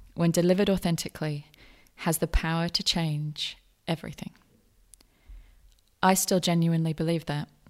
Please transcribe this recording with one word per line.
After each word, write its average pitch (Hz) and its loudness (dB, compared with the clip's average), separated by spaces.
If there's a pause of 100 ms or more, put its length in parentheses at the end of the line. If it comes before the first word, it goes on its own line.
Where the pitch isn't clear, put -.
(140)
when 170 2
delivered 180 4
authentically, 160 -2 (480)
has - -2
the 160 0
power 165 0
to - -4
change 151 -2 (300)
everything." - -6 (1700)
I 190 6
still 190 2
genuinely 165 2
believe 160 -2
that. 147 -6 (200)